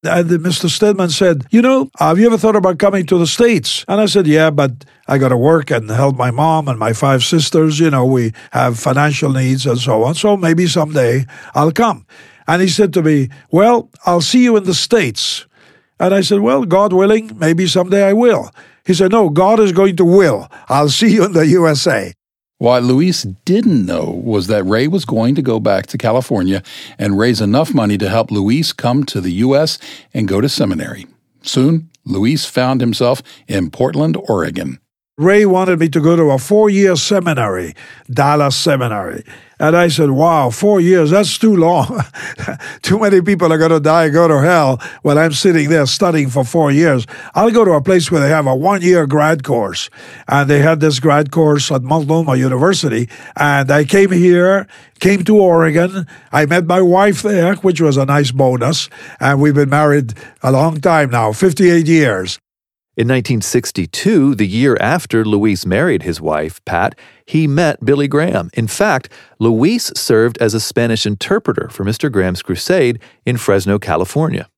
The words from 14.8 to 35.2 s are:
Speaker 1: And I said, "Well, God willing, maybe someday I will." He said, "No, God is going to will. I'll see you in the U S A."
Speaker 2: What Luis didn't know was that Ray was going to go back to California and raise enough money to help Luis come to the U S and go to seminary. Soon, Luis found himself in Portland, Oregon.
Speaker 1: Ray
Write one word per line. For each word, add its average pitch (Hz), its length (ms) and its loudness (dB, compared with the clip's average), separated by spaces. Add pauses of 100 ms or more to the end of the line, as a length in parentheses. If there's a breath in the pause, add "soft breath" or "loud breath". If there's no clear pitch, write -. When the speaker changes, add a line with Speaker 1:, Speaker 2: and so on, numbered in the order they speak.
Speaker 1:
And 185 120 0
I 196 60 2
said, 202 220 0
"Well, 247 240 0
God 190 260 0
willing, 214 480 2
maybe 165 260 0
someday 185 380 0
I 196 80 2
will." 220 380 0 (340 soft breath)
He 190 100 -2
said, 185 200 2
"No, 214 160 2
God 190 320 2
is 196 100 2
going 190 240 2
to 185 80 2
will. 170 480 2 (160 loud breath)
I'll 143 220 2
see 202 240 2
you 220 100 2
in 202 80 -2
the 160 160 2
U 170 180 4
S 151 220 0
A." 98 240 -4 (520)
Speaker 2:
What 123 200 2
Luis 143 400 0 (200)
didn't 180 420 0
know 85 380 -6
was 104 240 -4
that 104 160 -2
Ray 110 240 0
was 175 160 -2
going 113 320 0
to 165 60 -2
go 117 180 -2
back 101 280 -2
to - 100 -12
California 107 680 -2 (340 loud breath)
and 101 220 -2
raise 113 220 0
enough 135 320 0
money 104 240 0
to 98 100 -4
help 110 240 -2
Luis 110 400 0
come 131 360 -2
to - 120 -8
the 90 140 -4
U 123 200 0
S 156 240 0 (360 loud breath)
and 110 160 -2
go 98 100 -2
to 131 80 0
seminary. - 580 -6 (360)
Soon, 160 480 -2 (160)
Luis 113 400 -2
found 127 340 -2
himself 123 420 -2 (280 loud breath)
in 92 200 -4
Portland, 151 460 -2 (140)
Oregon. 85 500 -4 (360)
Speaker 1:
Ray 196 300 2